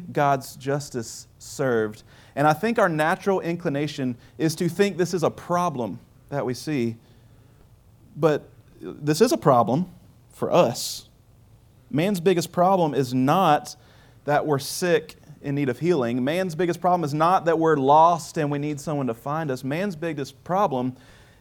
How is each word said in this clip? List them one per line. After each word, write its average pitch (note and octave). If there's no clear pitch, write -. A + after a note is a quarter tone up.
God's C#3
justice C#3
served. A2+
And C#3+
I D#3
think A3+
our G3
natural E3+
inclination D3
is D#3
to E3+
think G3
this F3
is F3
a C3+
problem C#3
that C#3
we B2
see. A#2+
But D3+
this D3+
is B3
a D#4+
problem B2+
for -
us. -
Man's F3
biggest E3+
problem F3
is B2
not D3+
that C#3+
we're D3
sick -
in C#3
need C#3+
of A#2
healing. B2+
Man's E3
biggest E3+
problem F3+
is C#3+
not E3
that E3
we're D#3+
lost D#3
and D3+
we C#3+
need D3
someone C#3+
to A2+
find D3
us. C3
Man's E3
biggest D3+
problem C3+